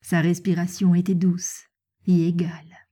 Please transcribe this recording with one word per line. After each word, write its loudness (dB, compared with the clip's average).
Sa -2
respiration 0
était 0
douce -2
et 4
égale. -6